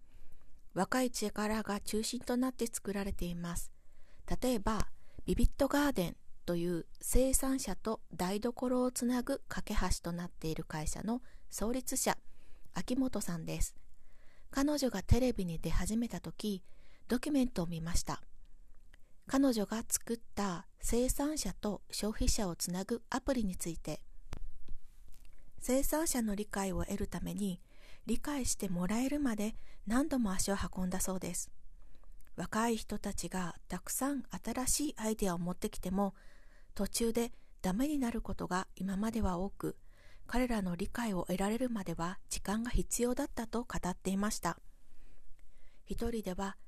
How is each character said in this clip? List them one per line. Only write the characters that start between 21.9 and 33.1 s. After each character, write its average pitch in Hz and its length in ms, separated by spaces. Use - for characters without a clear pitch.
消 214 220
費 254 160
者 208 180
を 170 80
つ - 160
な 185 140
ぐ 233 240
ア 254 100
プ 277 140
リ 247 100
に 185 140
つ - 120
い 160 80
て、 - 220
生 262 240
産 311 240
者 247 140
の 214 140
理 208 100
解 196 260
を 175 140
得 202 120
る 196 100
た 175 120
め 175 140
に、 185 260
理 240 140
解 277 260
し - 100
て 302 140
も 180 180
ら 214 140
え 262 80
る 294 100
ま 254 160
で 208 200
何 196 220
度 285 100
も 220 140
足 190 200
を 196 40
運 185 320
ん - 20
だ 190 120
そ 190 140
う 185 40
で 175 140
す。 - 180
若 220 320
い 226 80
人 208 220
た 202 140